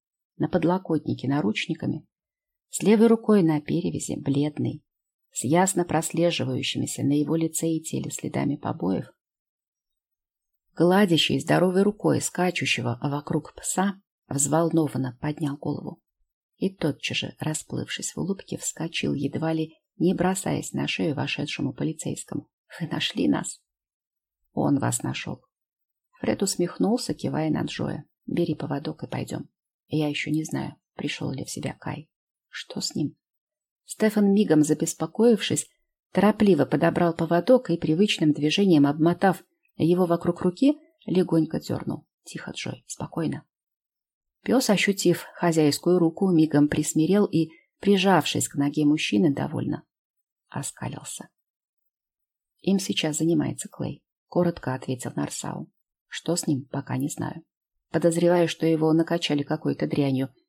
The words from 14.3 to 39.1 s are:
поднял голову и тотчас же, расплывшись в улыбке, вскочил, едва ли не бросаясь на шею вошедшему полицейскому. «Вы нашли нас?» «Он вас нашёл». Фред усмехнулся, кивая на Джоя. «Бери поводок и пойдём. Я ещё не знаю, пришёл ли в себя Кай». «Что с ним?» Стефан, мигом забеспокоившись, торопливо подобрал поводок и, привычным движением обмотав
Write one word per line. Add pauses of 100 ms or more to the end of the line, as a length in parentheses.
поднял
голову (580)
и
тотчас
же,
расплывшись
в
улыбке,
вскочил,
едва
ли (280)
не
бросаясь
на
шею
вошедшему
полицейскому. (320)
«Вы
нашли
нас?» (920)
«Он
вас
нашёл». (760)
Фред
усмехнулся,
кивая
на
Джоя. (220)
«Бери
поводок
и
пойдём. (380)
Я
ещё
не
знаю, (200)
пришёл
ли
в
себя
Кай». (380)
«Что
с
ним?» (680)
Стефан,
мигом
забеспокоившись, (420)
торопливо
подобрал
поводок
и,
привычным
движением
обмотав (320)